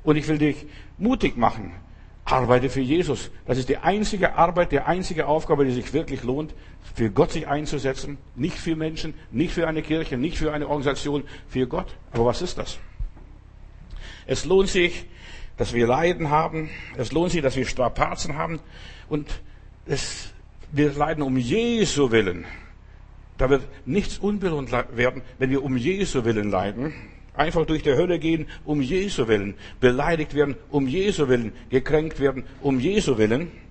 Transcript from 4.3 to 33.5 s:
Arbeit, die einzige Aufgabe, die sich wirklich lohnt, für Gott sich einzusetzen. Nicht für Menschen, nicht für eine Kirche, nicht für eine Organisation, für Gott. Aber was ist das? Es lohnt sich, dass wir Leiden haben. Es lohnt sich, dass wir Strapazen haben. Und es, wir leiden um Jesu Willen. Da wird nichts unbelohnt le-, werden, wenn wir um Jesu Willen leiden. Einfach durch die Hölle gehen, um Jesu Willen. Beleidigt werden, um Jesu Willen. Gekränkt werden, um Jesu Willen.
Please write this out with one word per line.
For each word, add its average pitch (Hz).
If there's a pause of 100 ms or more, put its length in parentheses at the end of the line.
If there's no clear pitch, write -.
Arbeit, 170
die 139
einzige 160
Aufgabe, 151
die 131
sich 123
wirklich 135
lohnt, 139 (420)
für 113
Gott 139
sich 156
einzusetzen. 143 (180)
Nicht 147
für 160
Menschen, 160 (160)
nicht 151
für 165
eine 156
Kirche, 156
nicht 151
für 151
eine 147
Organisation, 143 (240)
für 127
Gott. - (240)
Aber 117
was 123
ist 180
das? - (1500)
Es 131
lohnt 190
sich, 175 (520)
dass 117
wir 117
Leiden 160
haben. 156 (280)
Es 120
lohnt 165
sich, 170
dass 127
wir 127
Strapazen 139
haben. 165 (500)
Und 147 (440)
es, - (400)
wir 147
leiden 147
um 131
Jesu 156
Willen. 90 (920)
Da 131
wird 135 (220)
nichts 190
unbelohnt 175
le-, 120
werden, 127 (160)
wenn 131
wir 135
um 131
Jesu 143
Willen 104
leiden. 104 (420)
Einfach 165
durch 156
die 147
Hölle 170
gehen, 156 (180)
um 151
Jesu 175
Willen. 101 (260)
Beleidigt 143
werden, 143 (140)
um 139
Jesu 160
Willen. 120 (160)
Gekränkt 151
werden, 131 (180)
um 135
Jesu 160
Willen. 120 (220)